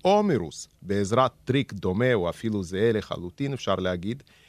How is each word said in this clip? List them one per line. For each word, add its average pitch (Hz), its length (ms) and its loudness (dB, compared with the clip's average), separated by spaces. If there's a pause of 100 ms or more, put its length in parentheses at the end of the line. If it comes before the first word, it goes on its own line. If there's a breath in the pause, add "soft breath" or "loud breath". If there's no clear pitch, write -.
הומרוס, 180 680 2 (140)
בעזרת 101 500 2 (120)
טריק 131 300 0
דומה 101 400 0
או 87 160 0
אפילו 104 340 -4
זהה 95 280 2
לחלוטין, 101 600 -4
אפשר 101 220 0
להגיד, 92 480 -4 (260 soft breath)